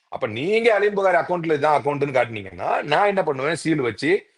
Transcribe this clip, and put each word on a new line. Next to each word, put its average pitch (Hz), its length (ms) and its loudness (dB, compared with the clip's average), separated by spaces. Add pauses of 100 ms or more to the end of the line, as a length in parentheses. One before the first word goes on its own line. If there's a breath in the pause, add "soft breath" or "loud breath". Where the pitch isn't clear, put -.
அப்ப - 180 -6
நீங்க 202 520 2
அலீம் 208 180 2
புகாரி 185 200 4
அக்கவுண்ட்ல 165 380 0
இதான் 147 240 2
அக்கவுண்ட்னு 143 400 -2
காட்டுனீங்கன்னா, 110 600 -4
நான் 165 260 2
என்ன 196 160 0
பண்ணுவேன்? 147 320 -2
சீல் 156 260 -2
வச்சு 135 460 -2 (100)